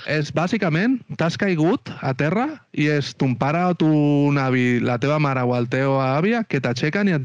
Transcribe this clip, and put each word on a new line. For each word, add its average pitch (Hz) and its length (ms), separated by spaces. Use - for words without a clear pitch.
és 151 240
bàsicament, 185 640
t'has 165 160
caigut 185 640
a 135 160
terra 165 300
i 147 160
és 147 220
ton 127 160
pare 151 320
o 180 80
ton 147 640
avi, 127 400
la 120 180
teva 143 220
mare 135 240
o 123 160
el 120 80
teu 135 320
àvia, 165 480
que 135 160
t'aixequen 151 480
i 160 80
et - 60